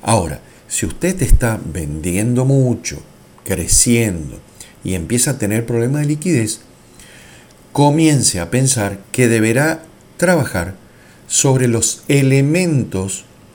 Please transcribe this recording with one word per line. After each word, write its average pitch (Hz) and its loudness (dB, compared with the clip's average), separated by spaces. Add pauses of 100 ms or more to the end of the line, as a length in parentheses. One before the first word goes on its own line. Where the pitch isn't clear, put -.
Ahora, 90 -2 (280)
si - -4
usted 185 -2
está 117 4
vendiendo 87 -2
mucho, 131 0 (440)
creciendo 95 0 (440)
y 92 -4
empieza 117 -2
a 131 -4
tener 107 -2
problemas 120 -2
de 147 0
liquidez, 151 -2 (1120)
comience 143 2
a 87 -6
pensar 117 -2 (120)
que 123 2
deberá 117 2 (340)
trabajar 120 0 (520)
sobre 131 2
los 110 -2
elementos 139 0 (300)